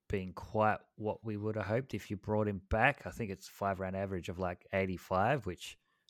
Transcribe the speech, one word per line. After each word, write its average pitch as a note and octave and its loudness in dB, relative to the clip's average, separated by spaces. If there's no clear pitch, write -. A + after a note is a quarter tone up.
been F#2 -2
quite G#2+ 2
what G#2+ -4
we A2 -4
would G#2+ -2
have G2+ -2
hoped A#2 0
if - -6
you G2+ -2
brought G#2+ 2
him G2 -2
back. A#2+ 4
I F2+ -6
think G#2+ -6
it's - -8
five G2 -2
round F#2+ -2
average G2 -2
of, F2 -6
like, F2+ -4
eighty-five, F#2+ 2
which, - -8